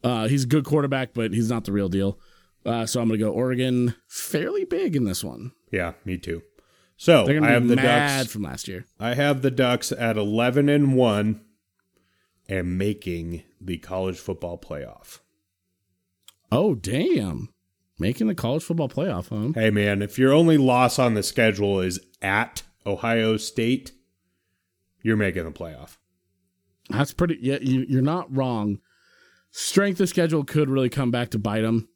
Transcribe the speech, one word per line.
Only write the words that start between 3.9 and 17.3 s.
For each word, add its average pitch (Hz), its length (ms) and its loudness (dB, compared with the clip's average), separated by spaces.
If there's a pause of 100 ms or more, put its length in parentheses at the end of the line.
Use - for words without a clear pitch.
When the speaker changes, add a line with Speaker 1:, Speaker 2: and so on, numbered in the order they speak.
Speaker 1:
fairly 277 580 -4
big 349 300 -2
in 123 100 2
this 92 180 -4
one. 90 280 -12 (200)
Speaker 2:
Yeah, 87 220 -4 (120)
me 92 140 -4
too. 85 240 -8 (520)
So 143 300 6
Speaker 1:
They're 139 140 4
gonna 151 80 4
Speaker 2:
I - 20 4
Speaker 1:
be 117 60 6
Speaker 2:
have 120 140 4
the 120 80 6
Speaker 1:
mad 143 420 2
Speaker 2:
Ducks 127 120 -2
Speaker 1:
from 107 120 -8
last 67 240 -8
year. 92 180 -12 (140)
Speaker 2:
I 120 160 -2
have 143 260 2
the 135 100 4
Ducks 123 400 0
at 113 240 0
eleven 120 540 2
and 143 260 4
one 107 460 2 (1040)
and 90 300 -4
making 85 680 -4 (160)
the 90 200 -8
college 92 400 -6
football 87 400 -8
playoff. - 600 -16 (1300)
Speaker 1:
Oh, 160 240 2
damn. 110 720 -2 (500)